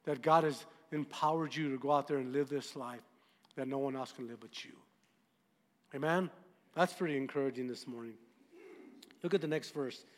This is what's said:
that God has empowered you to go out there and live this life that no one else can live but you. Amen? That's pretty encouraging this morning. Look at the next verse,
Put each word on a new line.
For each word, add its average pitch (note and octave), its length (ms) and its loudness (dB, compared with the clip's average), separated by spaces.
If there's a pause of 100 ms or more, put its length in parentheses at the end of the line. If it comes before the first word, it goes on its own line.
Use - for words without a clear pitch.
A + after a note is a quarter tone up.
that C#3 180 0
God D#3+ 220 8
has D3 200 0 (280)
empowered D3+ 600 0
you D3+ 160 0
to C3 80 -2
go C#3 140 2
out C#3 160 6
there D3 100 2
and B2+ 140 -2
live C#3 160 2
this C#3 280 -4
life A#2+ 240 -8 (560)
that C3 120 -4
no C3+ 100 -2
one C#3 180 0
else C3 160 -6
can B2 160 -10
live A#2 120 -14
but - 240 -12
you. - 80 -16 (1200)
Amen? E3 360 2 (440)
That's F3 180 4
pretty D#3 240 0
encouraging C3 520 0
this A#2+ 180 -8
morning. A#2 280 -10 (1080)
Look F3 120 2
at F#3 60 6
the D#3 80 -2
next D3+ 240 -2
verse, C3+ 320 -6 (140)